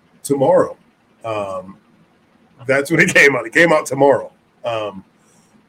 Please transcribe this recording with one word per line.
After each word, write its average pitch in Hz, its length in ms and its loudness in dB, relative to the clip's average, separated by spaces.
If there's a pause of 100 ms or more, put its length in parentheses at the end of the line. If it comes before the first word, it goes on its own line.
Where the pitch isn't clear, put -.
(220)
tomorrow. 139 540 0 (480)
Um, 98 520 -8 (880)
that's 139 240 -2
when 165 100 0
it 190 140 0
came 143 220 4
out. 117 100 -6
It 113 60 -12
came 165 200 4
out 151 120 0
tomorrow. 127 480 0 (320)
Um, 107 400 -8 (640)